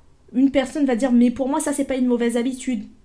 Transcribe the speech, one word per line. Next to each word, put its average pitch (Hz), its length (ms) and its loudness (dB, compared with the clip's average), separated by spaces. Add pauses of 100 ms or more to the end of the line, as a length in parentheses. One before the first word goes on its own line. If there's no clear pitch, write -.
(360)
une 269 160 4
personne 285 340 0
va 254 100 2
dire, « 247 180 0
Mais 240 180 6
pour 254 180 -4
moi, 302 100 -2
ça, 285 140 -2
c'est 277 120 -2
pas 269 100 -4
une 254 120 0
mauvaise 240 300 0
habitude. » 247 460 -4 (220)